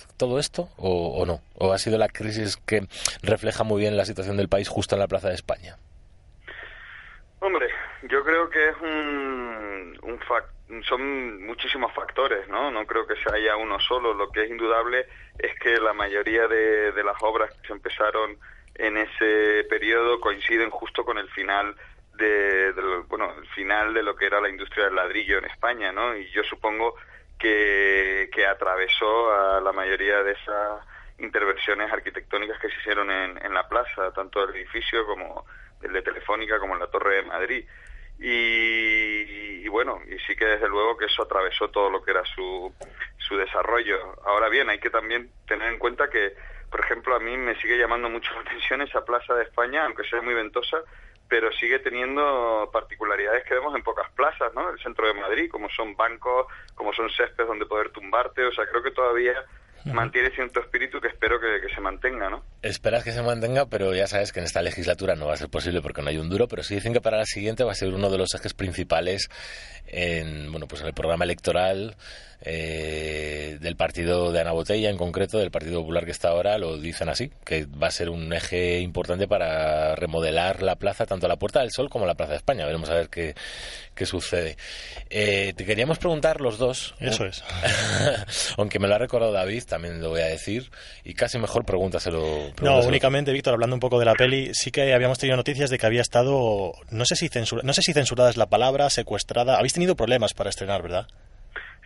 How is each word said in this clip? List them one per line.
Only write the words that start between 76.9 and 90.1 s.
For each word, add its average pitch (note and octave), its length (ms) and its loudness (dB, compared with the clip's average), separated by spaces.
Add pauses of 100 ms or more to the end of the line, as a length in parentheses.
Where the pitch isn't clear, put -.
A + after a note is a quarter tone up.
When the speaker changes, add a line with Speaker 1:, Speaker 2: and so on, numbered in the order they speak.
Speaker 1:
así, C#3+ 220 -2 (140)
que D2+ 220 -2
va C#2+ 220 0
a - 20 2
ser E2+ 200 -2
un E2 220 -4
eje F2 480 0
importante F2+ 480 -2
para D#2 680 2
remodelar E2 640 0
la F#2 140 2
plaza, G2+ 300 0
tanto F#2 220 0
la E2+ 80 2
Puerta G#2+ 240 2
del A#2+ 100 0
Sol C3+ 180 -2
como A2+ 180 -2
la E2 80 2
Plaza D2+ 180 -2
de D2 60 -2
España. F2+ 280 0
Veremos D#2 240 -4
a E2 40 2
ver E2+ 140 2
qué, D#2+ 260 -4 (600)
qué - 120 -2
sucede. F2 500 -2 (540)
Eh, G2 460 2
te G2+ 80 -6
queríamos A2+ 340 2
preguntar D#3 420 2
los A2+ 180 0
dos, B2+ 420 -2
Speaker 3:
Eso A#2+ 240 0
Speaker 1:
¿eh? F#2 40 -2
Speaker 3:
es. - 1300 0
Speaker 1:
<laughs> - 40 -2
Aunque G#2 200 0
me G2 100 2
lo G2+ 60 6
ha G#2+ 40 6
recordado A#2 340 2
David, G2+ 360 0
también E2+ 340 -4
lo D#2+ 80 -2